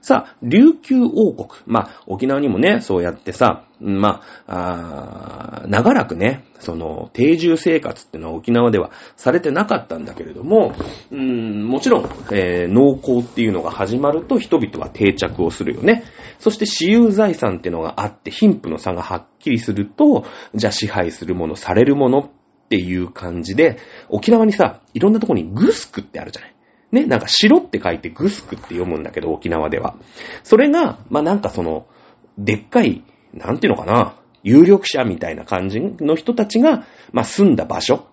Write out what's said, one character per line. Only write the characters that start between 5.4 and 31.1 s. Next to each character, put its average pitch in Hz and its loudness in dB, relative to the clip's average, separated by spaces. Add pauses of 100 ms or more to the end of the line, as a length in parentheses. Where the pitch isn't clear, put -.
あ - -
ー、 - -12
長 104 4
ら 226 2
く - -8
ね、 117 -2 (160)
そ 85 -10
の、 80 -10
定 147 2
住 165 2
生 160 0
活 - -12
っ - -20
て - -16
い 80 -10
う - -12
の 82 -10
は 80 -8
沖 85 -4
縄 120 4
で 107 2
は - -4 (240)
さ - 0
れ 170 2
て 160 -4
な 180 -2
か - -2
っ - -12
た 82 -10
ん - -12
だ - -16
け - -14
れ - -14
ど 101 -16
も、 190 2 (380)
う 131 -12
ん、 113 -4
も 131 -2
ち 262 2
ろ 143 4
ん、 - -8 (260)
え 90 0
ー、 90 -2
農 135 6
耕 123 -2
っ 120 -4
て 120 -4
い 113 2
う 104 0
の 90 -2
が 82 -6
始 104 -4
ま 143 0
る 160 -4
と 262 0
人 - 0
々 - -8
は - -10
定 98 2
着 90 -4
を 82 0
す - -8
る - -4
よ - -10
ね。 226 2 (340)
そ - 2
し 214 -8
て 214 -2
私 - -2
有 226 6
財 202 2
産 104 -4
っ 85 -10
て 90 -6
い 87 -6
う - -6
の 82 -6
が - -6
あ 104 -4
っ - -8
て、 - -14
貧 - 2
富 80 -8
の 78 -6
差 92 -6
が 87 -8
は 90 -8
っ 87 -8 (160)
き 160 -2
り 120 2
す 113 -4
る 98 -4
と、 277 2 (300)
じ 107 -2
ゃ 107 2
あ - -8
支 - -4
配 90 -2
す 80 -14
る 87 -4
も 85 -6
の、 73 -8
さ 87 -6
れ 110 6
る 139 2
も 135 2
の 131 2
っ 139 -12 (380)
て 113 0
い 90 -4
う 87 -6
感 87 -10
じ 95 -6
で、 143 2 (300)
沖 - -2
縄 226 6
に 214 2
さ、 - 0 (140)
い 117 -4
ろ 196 4
ん - 4
な 226 2
と - -2
こ 156 0
に 95 -2
グ 117 0
ス - -6
ク - -12
っ - -16
て - -16
あ - -12
る - -16
じ - -16
ゃ - -18
な - -20
い。 - -20 (360)
ね、 269 2
な 143 0
ん - 0
か - -12
城 214 6
っ - 4
て - -8
書 92 0
い 82 -6
て - -12
グ 175 -4
ス - -12
ク - -12
っ - -16
て - -20
読 90 -6
む 85 -6
ん 78 -8
だ 80 -10
け 80 -8
ど、 82 -6
沖 82 -6
縄 78 -2
で 76 -4
は。 - -8 (460)
そ - 4
れ 285 6
が、 302 0 (100)